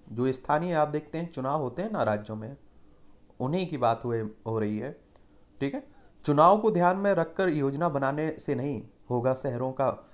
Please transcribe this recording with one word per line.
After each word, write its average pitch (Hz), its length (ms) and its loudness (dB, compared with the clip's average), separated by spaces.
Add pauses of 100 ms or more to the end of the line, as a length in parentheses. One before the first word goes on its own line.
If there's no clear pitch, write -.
(120)
जो 123 200 0
स्थानीय 156 420 -2
आप 151 140 2
देखते 151 300 -6
हैं 170 140 -6
चुनाव 139 300 -2
होते 127 200 -4
हैं 220 80 -4
ना 180 140 -2
राज्यों 107 320 -2
में, 113 200 -12 (840)
उन्हीं 165 260 0
की 156 120 -6
बात 117 260 2
हुए, 117 160 0 (260)
हो 110 120 -2
रही 107 200 0
है, 120 200 -8 (640)
ठीक 139 140 -2
है। 269 180 -10 (320)
चुनाव 156 340 8
को 214 120 2
ध्यान 175 260 4
में 202 180 0
रखकर 165 340 0
योजना 147 400 0
बनाने 143 400 -2 (100)
से - 160 -4
नहीं 139 260 -4 (300)
होगा 123 240 2
शहरों 131 380 -4
का 131 160 0 (260)